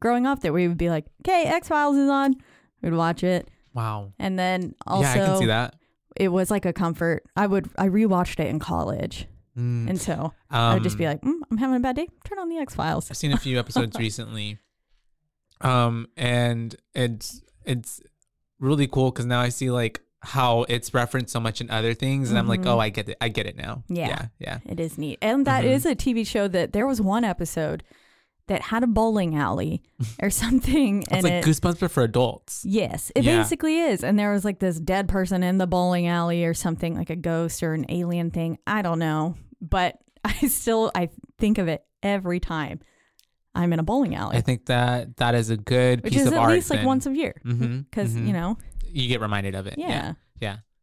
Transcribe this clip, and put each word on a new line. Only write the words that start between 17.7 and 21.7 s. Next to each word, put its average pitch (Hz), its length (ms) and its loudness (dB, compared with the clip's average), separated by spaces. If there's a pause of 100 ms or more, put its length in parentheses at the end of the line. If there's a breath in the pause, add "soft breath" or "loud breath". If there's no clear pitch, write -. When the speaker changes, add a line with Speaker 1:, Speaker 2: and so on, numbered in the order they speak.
Speaker 2:
really 143 260 2
cool 131 240 2
'cause 127 160 -4
now 123 140 2
I 123 80 2
see, 127 240 -2
like, 120 280 0 (200)
how 123 480 2
it's 120 260 -2
referenced 123 380 0
so 120 80 -2
much 113 200 -4
in 117 100 -8